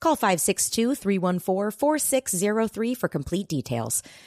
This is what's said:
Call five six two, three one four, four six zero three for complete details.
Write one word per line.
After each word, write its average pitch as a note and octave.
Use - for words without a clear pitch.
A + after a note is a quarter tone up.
Call D#4
five F#3+
six -
two, A#3
three G3
one F3+
four, G3
four D4+
six -
zero G#3
three A3+
for A#3+
complete C#3+
details. A#2